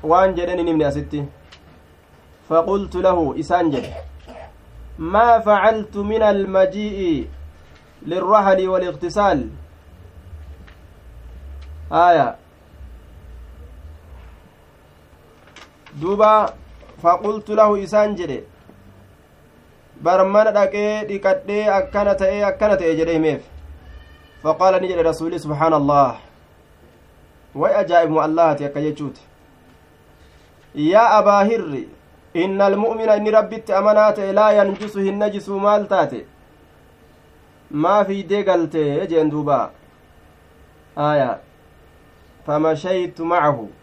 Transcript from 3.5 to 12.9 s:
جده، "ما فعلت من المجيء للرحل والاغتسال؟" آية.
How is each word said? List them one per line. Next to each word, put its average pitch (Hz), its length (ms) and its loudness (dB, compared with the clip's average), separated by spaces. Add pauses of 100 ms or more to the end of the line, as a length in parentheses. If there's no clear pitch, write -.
جده، 123 240 -6 (1040)
"ما 220 400 4
فعلت 208 580 0
من 214 260 -2
المجيء 190 1040 0 (720)
للرحل 190 680 2
والاغتسال؟" 180 800 -2 (2500)
آية. 160 440 2 (3750)